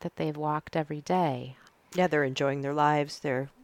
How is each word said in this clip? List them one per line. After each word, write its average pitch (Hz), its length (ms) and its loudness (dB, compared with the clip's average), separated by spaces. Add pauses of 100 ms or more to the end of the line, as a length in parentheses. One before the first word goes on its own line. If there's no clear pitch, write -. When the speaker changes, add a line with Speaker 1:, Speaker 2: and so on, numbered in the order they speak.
Speaker 1:
that - 160 -10
they've 156 200 -4
walked 151 400 -4
every 151 260 -4
day." 135 540 0 (380)
Speaker 2:
Yeah, 180 140 4
they're 151 160 2
enjoying 139 380 0
their 139 120 -2
lives. 147 460 2
They're 135 280 -2 (160)